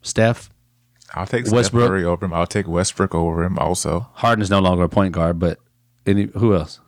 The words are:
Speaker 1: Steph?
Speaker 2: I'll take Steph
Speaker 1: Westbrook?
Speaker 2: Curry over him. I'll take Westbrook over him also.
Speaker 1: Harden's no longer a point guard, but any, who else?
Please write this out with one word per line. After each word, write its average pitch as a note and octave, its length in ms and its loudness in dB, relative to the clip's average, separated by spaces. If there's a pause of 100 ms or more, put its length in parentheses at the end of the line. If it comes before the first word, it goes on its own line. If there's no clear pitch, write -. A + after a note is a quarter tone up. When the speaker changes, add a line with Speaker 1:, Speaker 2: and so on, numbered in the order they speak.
Speaker 1:
Steph? - 480 0 (640)
Speaker 2:
I'll F2+ 120 -8
take A#2+ 200 -4
Steph A2 80 0
Speaker 1:
Westbrook? A#2+ 340 2
Speaker 2:
Curry F#2+ 160 0
over F2 220 -2
him. F2 60 -4
I'll E2+ 140 0
take G2+ 220 -4
Westbrook F2+ 460 -2
over E2 300 0
him F2+ 140 -2
also. F2 560 -2
Speaker 1:
Harden's G#2+ 360 0
no G2 100 4
longer F2+ 240 2
a E2+ 40 0
point F#2+ 240 0
guard, E2+ 260 0
but E2 200 -2 (480)
any, G2+ 180 2 (100)
who G#2+ 200 2
else? D#2 340 -4